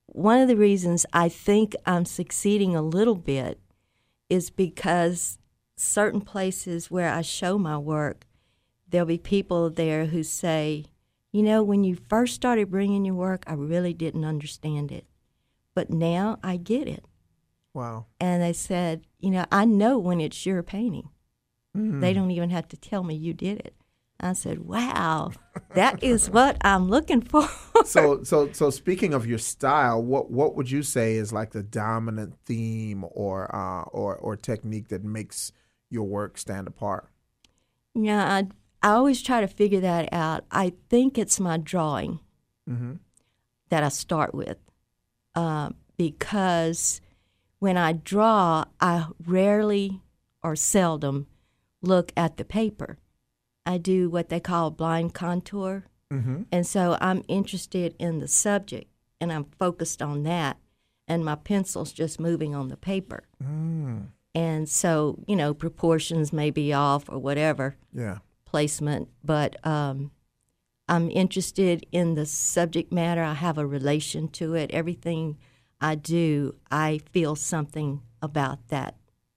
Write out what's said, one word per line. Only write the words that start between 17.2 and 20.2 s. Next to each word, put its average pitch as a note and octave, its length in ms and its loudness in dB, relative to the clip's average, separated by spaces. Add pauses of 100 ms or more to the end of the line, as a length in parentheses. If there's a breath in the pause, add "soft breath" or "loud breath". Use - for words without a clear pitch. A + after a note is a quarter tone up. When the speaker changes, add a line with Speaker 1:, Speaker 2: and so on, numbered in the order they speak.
Speaker 2:
Wow. A#2 320 -8 (120)
Speaker 1:
And F3 240 2
they E3+ 120 0
said, F3 520 -4 (120)
"You F#3+ 120 -2
know, F#3 220 2
I G3+ 140 6
know A3+ 320 6
when F3+ 220 0